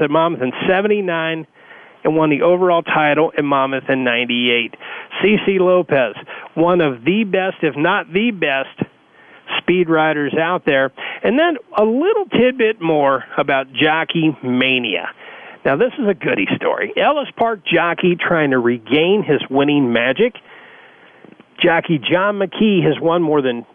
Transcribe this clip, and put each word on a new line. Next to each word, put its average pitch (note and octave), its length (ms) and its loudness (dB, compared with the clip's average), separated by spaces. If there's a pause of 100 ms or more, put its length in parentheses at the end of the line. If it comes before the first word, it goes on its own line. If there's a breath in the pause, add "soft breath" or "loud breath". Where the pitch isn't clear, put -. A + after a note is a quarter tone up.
at D3 80 0
Monmouth D#3+ 320 0
in B2+ 100 -2 (160)
seventy-nine F3+ 800 -2 (560 loud breath)
and D#3 140 0
won D#3 140 2
the C#3+ 100 0
overall F3 420 2
title D3+ 540 0
at D3+ 80 0
Monmouth C3+ 460 0
in C3 140 0
ninety-eight. A#2+ 720 0 (460 loud breath)
C G3+ 240 4
C G3 140 0
Lopez, E3+ 560 2 (400 loud breath)
one F3 260 2
of C3 240 -2
the G3 200 2
best, F#3 360 -2
if D3 160 -2
not E3+ 340 0
the G#3 200 0
best, D3 580 -4 (720 loud breath)
speed F3 320 0
riders D#3 420 0
out E3 320 -2
there. C3+ 280 2 (300 loud breath)
And G#3 160 0
then E4 200 2 (180)
a G#3 80 4
little E4+ 480 2
tidbit A#3 480 2
more D3 440 2 (120)
about C#3 380 0
Jockey D#3 680 0
Mania. B2 680 0 (520 loud breath)
Now, C#3 140 0
this A#3 220 2
is A3+ 100 -2
a G3 60 2
goody B2 320 -2 (100)
story. - 400 -2
Ellis C4 400 0
Park A3+ 300 -4
jockey E3+ 520 0
trying D#3 340 0
to C3 60 2
regain B2+ 640 2
his C#3+ 280 0
winning C#3+ 420 2
magic. C3 440 0 (1300 loud breath)
Jockey E3 360 0
John F#3 400 -2
McKee G3 440 0
has D3+ 160 0
won E3 220 0
more D3+ 220 0
than A#2+ 320 -4